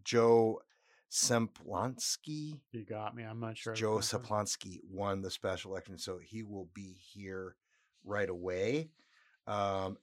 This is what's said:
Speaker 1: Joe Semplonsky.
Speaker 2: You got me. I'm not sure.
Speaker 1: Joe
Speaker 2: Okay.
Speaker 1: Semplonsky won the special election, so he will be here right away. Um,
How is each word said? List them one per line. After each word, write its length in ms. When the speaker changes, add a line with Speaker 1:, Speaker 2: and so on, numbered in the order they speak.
Speaker 1:
Joe 580
Semplonsky. 1500
Speaker 2:
You 140
got 300
me. 80
I'm 160
not 180
sure. 160
Speaker 1:
Joe 200
Speaker 2:
Okay. 120
Speaker 1:
Semplonsky 640
won 320
the 100
special 400
election, 260
so 200
he 260
will 300
be 200
here 420
right 260
away. 600
Um, 580